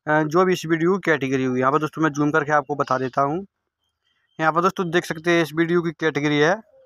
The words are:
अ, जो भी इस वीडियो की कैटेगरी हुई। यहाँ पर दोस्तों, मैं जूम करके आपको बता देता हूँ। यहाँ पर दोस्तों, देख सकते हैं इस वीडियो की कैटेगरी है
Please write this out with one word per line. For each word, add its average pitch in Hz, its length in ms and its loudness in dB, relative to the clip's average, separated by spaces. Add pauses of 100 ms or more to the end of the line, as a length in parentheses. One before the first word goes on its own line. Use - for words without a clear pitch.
अ, 151 160 2
जो 165 220 2
भी 185 80 2
इस 165 120 -4
वीडियो 170 320 0
की 165 140 0
कैटेगरी 131 340 0
हुई। 127 140 -2
यहाँ 131 120 2
पर 151 80 2
दोस्तों, 156 220 -6
मैं 160 80 2
जूम 147 220 0
करके 151 200 0
आपको 147 240 0
बता 135 220 -2
देता 131 240 -2
हूँ। 160 260 -4 (920)
यहाँ 156 140 2
पर 170 80 0
दोस्तों, 185 300 0
देख 165 140 0
सकते 165 260 -4
हैं 170 120 4
इस 143 100 -4
वीडियो 170 280 0
की 165 100 -4
कैटेगरी 147 460 -2
है 175 240 2 (240)